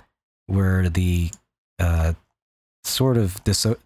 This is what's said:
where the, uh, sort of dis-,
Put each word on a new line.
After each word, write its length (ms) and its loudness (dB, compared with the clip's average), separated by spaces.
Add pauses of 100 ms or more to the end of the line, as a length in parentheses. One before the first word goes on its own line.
(460)
where 420 0
the, 420 0 (480)
uh, 340 0 (720)
sort 340 0
of 260 -2
dis-, 220 0 (200)